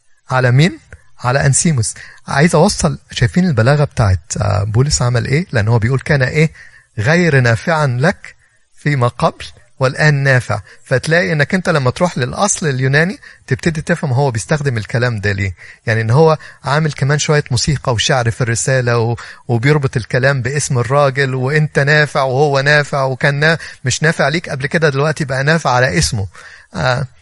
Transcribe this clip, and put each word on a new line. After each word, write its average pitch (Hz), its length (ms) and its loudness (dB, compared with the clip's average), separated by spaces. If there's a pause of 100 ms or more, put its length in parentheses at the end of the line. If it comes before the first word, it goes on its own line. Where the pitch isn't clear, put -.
(300)
على 127 220 2
مين؟ 170 280 4 (400)
على 135 260 0
أنسيموس. 135 480 0 (340)
عايز 160 280 2
أوصل، 160 440 0 (120)
شايفين 175 360 0
البلاغة 143 360 2
بتاعت، 101 540 0
آه، 98 260 0
بولس 120 380 0
عمل 123 240 0
إيه؟ 160 260 0
لأن 107 160 0
هو 117 120 2
بيقول: 127 200 0
"كان 139 220 0
إيه؟ 156 300 0 (460)
غير 151 420 2
نافعا 139 480 2
لك 131 480 -2 (400)
فيما 135 320 0
قبل - 380 -4 (340)
والآن 151 340 2
نافع." 131 480 0 (220)
فتلاقي 165 500 0
إنك 147 200 0
أنت 185 160 0
لما 135 220 0
تروح 175 260 -2
للأصل 160 500 -2
اليوناني 143 520 0 (280)
تبتدي 160 340 -2
تفهم 160 320 -2
هو 139 180 0
بيستخدم 139 460 -2
الكلام 117 420 -2
ده 101 120 -2
ليه. 98 240 -4 (320)
يعني 113 140 0
إن 110 80 -2
هو 156 280 4 (260)
عامل 147 300 0
كمان 147 260 0
شوية 147 320 0
موسيقى 127 420 -2
وشعر 120 380 0
في - 100 -6
الرسالة 120 580 0
و-، 117 160 -2 (320)
وبيربط 135 500 0
الكلام 131 440 0
باسم 135 360 -4
الراجل، 135 580 0
وأنت 147 440 0
نافع 147 440 2
وهو 139 360 2
نافع، 143 440 0
وكان 135 360 -2
نا-، 160 180 2 (280)
مش 123 180 -2
نافع 160 240 0
ليك 160 220 -4
قبل 143 180 -6
كده، 160 220 0
دلوقتي 143 360 -2
بقى 131 180 -4
نافع 151 260 0
على 127 280 2
اسمه. 104 300 -2 (480)
آه، 127 320 -2 (140)